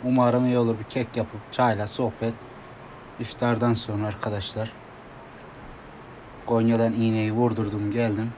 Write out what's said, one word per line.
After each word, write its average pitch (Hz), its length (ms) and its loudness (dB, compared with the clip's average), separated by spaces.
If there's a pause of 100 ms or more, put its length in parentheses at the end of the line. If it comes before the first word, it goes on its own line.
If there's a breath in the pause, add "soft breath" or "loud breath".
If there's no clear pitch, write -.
Umarım 127 420 6
iyi 123 120 4
olur, 113 220 4
bir 107 100 -10
kek - 280 -2
yapıp - 360 -6
çayla 107 340 4
sohbet. 117 460 -2 (840)
İftardan 120 540 2
sonra 107 340 -2
arkadaşlar. 107 640 -4 (1700)
Konya'dan 117 480 4
iğneyi 110 380 2
vurdurdum, 107 600 2
geldim. 113 460 0